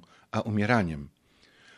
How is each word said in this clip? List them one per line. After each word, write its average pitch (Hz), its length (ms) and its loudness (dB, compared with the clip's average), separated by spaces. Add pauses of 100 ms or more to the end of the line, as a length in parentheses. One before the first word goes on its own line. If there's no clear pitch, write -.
(320)
a 110 100 -2
umieraniem. 104 680 0 (680)